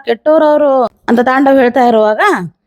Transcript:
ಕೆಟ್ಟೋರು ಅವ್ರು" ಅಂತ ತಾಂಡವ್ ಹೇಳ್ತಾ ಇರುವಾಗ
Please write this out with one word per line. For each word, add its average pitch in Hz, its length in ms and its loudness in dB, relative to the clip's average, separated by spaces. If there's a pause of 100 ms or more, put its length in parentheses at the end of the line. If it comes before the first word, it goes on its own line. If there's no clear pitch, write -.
ಕೆಟ್ಟೋರು 302 420 0
ಅವ್ರು" 294 360 0
ಅಂತ 226 380 -4
ತಾಂಡವ್ 269 380 0
ಹೇಳ್ತಾ 254 220 0
ಇರುವಾಗ 220 400 0 (460)